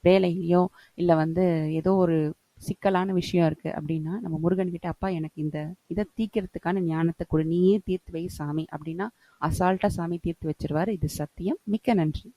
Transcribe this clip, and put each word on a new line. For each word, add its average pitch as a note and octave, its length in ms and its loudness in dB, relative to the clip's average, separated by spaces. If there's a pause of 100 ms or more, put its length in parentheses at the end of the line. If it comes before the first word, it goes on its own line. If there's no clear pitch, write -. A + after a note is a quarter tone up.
வேலையிலயோ F3+ 600 4 (280)
இல்ல F3 200 4
வந்து D#3+ 580 2
ஏதோ D#3+ 220 2
ஒரு D#3+ 400 2 (220)
சிக்கலான F#3+ 560 -2
விஷயம் F3 340 2
இருக்கு D#3 220 -2
அப்படின்னா, D#3+ 520 -4
நம்ம E3+ 180 -6
முருகன் F3+ 320 0
கிட்ட, E3+ 180 -8
"அப்பா, F#3+ 200 -6
எனக்கு D#3 340 -6
இந்த D3+ 320 -6 (120)
இதை G3 180 -4 (120)
தீர்க்கிறதுக்கான F#3+ 640 -4
ஞானத்தை E3 500 -2
கொடு, D#3 140 2
நீயே F3+ 400 4
தீர்த்து F3+ 280 -6
வை E3+ 140 -6
சாமி" D#3 460 -6
அப்படின்னா D#3+ 340 -8 (340)
அசால்ட்டா F3+ 460 0
சாமி E3+ 320 -2
தீர்த்து E3+ 300 -6
வச்சிருவாரு. D#3 400 -2
இது E3 200 -2
சத்தியம். F3 540 -6
மிக்க A3 320 0
நன்றி. E3+ 420 0